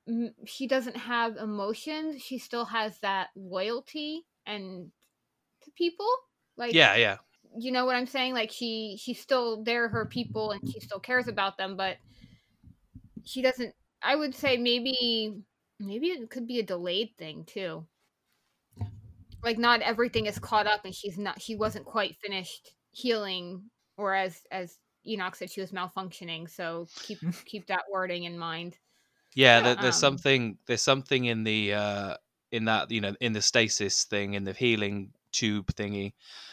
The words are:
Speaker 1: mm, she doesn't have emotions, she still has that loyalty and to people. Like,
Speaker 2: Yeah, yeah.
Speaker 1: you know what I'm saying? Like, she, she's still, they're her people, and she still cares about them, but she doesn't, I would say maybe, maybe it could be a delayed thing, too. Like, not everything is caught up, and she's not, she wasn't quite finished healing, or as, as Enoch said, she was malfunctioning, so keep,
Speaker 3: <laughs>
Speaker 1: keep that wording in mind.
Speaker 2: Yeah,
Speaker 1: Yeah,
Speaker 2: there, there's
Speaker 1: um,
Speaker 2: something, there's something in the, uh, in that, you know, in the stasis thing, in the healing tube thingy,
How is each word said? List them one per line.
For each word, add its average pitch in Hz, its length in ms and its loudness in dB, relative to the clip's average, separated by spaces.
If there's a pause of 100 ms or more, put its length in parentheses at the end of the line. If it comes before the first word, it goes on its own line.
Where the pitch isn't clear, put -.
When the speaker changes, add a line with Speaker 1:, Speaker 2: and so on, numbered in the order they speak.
Speaker 1:
mm, 233 220 -2 (160)
she - 200 -8
doesn't 247 300 0
have 233 400 -2
emotions, 220 840 -4
she 254 160 -8
still 240 260 -6
has 220 360 -2
that 196 360 -2
loyalty 240 880 -6 (200)
and 190 440 -10 (720)
to 302 100 -20
people. 349 360 -2 (480)
Like, 240 180 -2
Speaker 2:
Yeah, 123 220 8
yeah. 104 220 4 (400)
Speaker 1:
you 254 140 -6
know 254 140 2
what 254 100 2
I'm 247 100 -2
saying? 254 280 -2
Like, 220 180 -2
she, 220 480 -6
she's 247 200 -8
still, 233 440 0
they're 233 240 0
her 220 180 -2
people, 214 460 -4
and 196 80 -8 (120)
she 226 80 -14
still 196 200 -10
cares 247 280 0
about 196 300 -2
them, 190 180 -4
but 190 220 -4 (1300)
she 254 180 -6
doesn't, 247 320 0 (280)
I 262 140 4
would 294 180 -2
say 269 220 2
maybe, 240 760 2 (440)
maybe 214 300 -2
it 254 220 -4
could 240 160 -8
be 247 120 -4
a 220 60 2
delayed 180 540 -2
thing, 160 260 -12
too. 165 420 -8 (1600)
Like, 233 160 0
not 240 240 6
everything 226 440 2
is 208 120 -4
caught 208 280 2
up, 208 180 2
and 190 100 -12
she's 196 240 -8
not, 202 220 -6
she 220 160 -8
wasn't 208 300 -4
quite 196 300 -2
finished 196 540 -10 (220)
healing, 190 720 -4 (320)
or 196 180 -2
as, 190 360 -2
as 180 280 -8 (280)
Enoch 190 300 -4
said, 185 140 -10
she 196 120 -8
was 185 100 -10
malfunctioning, 175 800 -8
so 170 360 -6 (140)
keep, - 220 -10
Speaker 3:
<laughs> 170 240 -4
Speaker 1:
keep 208 220 -12
that 190 220 0
wording 180 340 -2
in 170 140 -8
mind. 170 380 -6 (580)
Speaker 2:
Yeah, 127 240 12
Speaker 1:
Yeah, - 20 8
Speaker 2:
there, 120 160 8
there's 117 200 4
Speaker 1:
um, - 0 -
Speaker 2:
something, 135 720 4
there's 117 160 2
something 135 420 4
in 113 200 0
the, 107 300 2
uh, 101 420 -2 (360)
in 110 140 0
that, 110 240 2
you 113 100 0
know, 101 200 -2
in 120 120 2
the 104 100 -2
stasis 104 640 2
thing, 101 300 -2
in 98 100 -2
the 98 80 -2
healing 104 600 0 (200)
tube 104 420 0
thingy, 101 380 -4 (400)